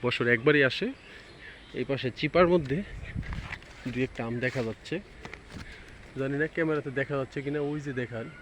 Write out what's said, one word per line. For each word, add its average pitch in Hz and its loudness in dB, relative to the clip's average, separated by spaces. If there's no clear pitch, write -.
বছরে 120 2
একবারই 147 6
আসে। 190 -2
এই 123 -2
পাশে 131 0
চিপার 165 6
মধ্যে 147 2
দুই 123 0
একটা - -8
আম 117 -4
দেখা 127 0
যাচ্ছে, - -6
জানি 135 -2
না 160 2
ক্যামেরাতে 156 0
দেখা 151 -2
যাচ্ছে 131 -4
কিনা, 143 -2
ওই 151 -4
যে 147 -4
দেখান। 117 -6